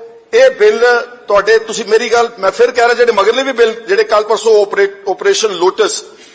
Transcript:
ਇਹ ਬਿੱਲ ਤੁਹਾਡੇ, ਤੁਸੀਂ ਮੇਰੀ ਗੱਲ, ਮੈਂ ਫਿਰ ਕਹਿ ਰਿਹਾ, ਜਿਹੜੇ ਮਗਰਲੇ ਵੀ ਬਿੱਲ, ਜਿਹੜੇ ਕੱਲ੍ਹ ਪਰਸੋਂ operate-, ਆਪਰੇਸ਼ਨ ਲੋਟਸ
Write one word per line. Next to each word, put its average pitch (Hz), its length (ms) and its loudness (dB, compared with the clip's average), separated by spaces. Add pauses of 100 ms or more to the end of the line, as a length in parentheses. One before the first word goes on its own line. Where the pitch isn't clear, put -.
(340)
ਇਹ 254 160 4
ਬਿੱਲ 233 500 2 (280)
ਤੁਹਾਡੇ, 202 300 2
ਤੁਸੀਂ 220 260 -8
ਮੇਰੀ 220 280 -2
ਗੱਲ, 233 260 0
ਮੈਂ 190 120 -2
ਫਿਰ 240 200 0
ਕਹਿ 247 140 0
ਰਿਹਾ, 240 100 2
ਜਿਹੜੇ 233 180 2
ਮਗਰਲੇ 214 300 0
ਵੀ 269 100 -4
ਬਿੱਲ, 226 200 2
ਜਿਹੜੇ 208 320 -2
ਕੱਲ੍ਹ 214 220 -2
ਪਰਸੋਂ 214 400 2
operate-, 196 440 -4
ਆਪਰੇਸ਼ਨ 196 400 -2
ਲੋਟਸ 185 540 -2 (300)